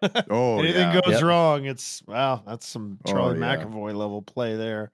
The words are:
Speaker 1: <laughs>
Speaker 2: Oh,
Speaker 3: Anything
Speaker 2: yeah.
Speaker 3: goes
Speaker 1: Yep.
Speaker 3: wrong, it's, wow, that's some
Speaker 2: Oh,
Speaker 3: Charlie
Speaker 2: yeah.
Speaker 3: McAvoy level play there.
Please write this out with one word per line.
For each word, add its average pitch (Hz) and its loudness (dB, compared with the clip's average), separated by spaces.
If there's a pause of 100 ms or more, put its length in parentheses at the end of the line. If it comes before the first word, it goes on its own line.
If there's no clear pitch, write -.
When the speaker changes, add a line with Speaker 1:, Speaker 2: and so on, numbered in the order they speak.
Speaker 1:
<laughs> 208 0
Speaker 2:
Oh, 117 2
Speaker 3:
Anything 170 2 (100)
Speaker 2:
yeah. 180 4
Speaker 3:
goes 180 4
Speaker 1:
Yep. 117 4
Speaker 3:
wrong, 165 4
it's, - -10
wow, 117 -2
that's 113 -12
some 101 -10
Speaker 2:
Oh, 196 -2
Speaker 3:
Charlie 123 0
Speaker 2:
yeah. 131 0
Speaker 3:
McAvoy 107 -8
level 104 -4
play 113 -4
there. 110 -6